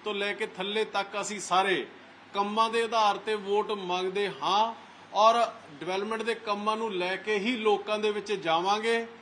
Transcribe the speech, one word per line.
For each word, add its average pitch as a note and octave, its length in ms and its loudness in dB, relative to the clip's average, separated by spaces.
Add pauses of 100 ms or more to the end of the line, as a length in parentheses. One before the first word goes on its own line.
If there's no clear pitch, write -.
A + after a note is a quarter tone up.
ਤੋਂ G#3+ 100 -4
ਲੈ G3+ 200 -2
ਕੇ G#3+ 140 -6
ਥੱਲੇ G3+ 380 -2
ਤੱਕ G3+ 360 -4
ਅਸੀਂ G3+ 180 -6
ਸਾਰੇ F3+ 480 2 (460)
ਕੰਮਾਂ G#3 360 2
ਦੇ A3+ 140 0
ਆਧਾਰ G#3+ 340 2
ਤੇ G#3+ 180 -2
ਵੋਟ G3+ 360 0
ਮੰਗਦੇ F#3+ 600 -2 (100)
ਹਾਂ G#3 320 2 (400)
ਔਰ A3+ 380 6 (220)
ਡਿਵੈਲਪਮੈਂਟ G3 500 -4
ਦੇ A3+ 120 -2
ਕੰਮਾਂ G#3+ 420 -2
ਨੂੰ A3+ 160 -2
ਲੈ F3+ 220 -2
ਕੇ G3+ 220 0
ਹੀ A3 180 0
ਲੋਕਾਂ G#3+ 440 2
ਦੇ G#3+ 120 2
ਵਿੱਚ G#3 220 -4
ਜਾਵਾਂਗੇ G3+ 760 2 (140)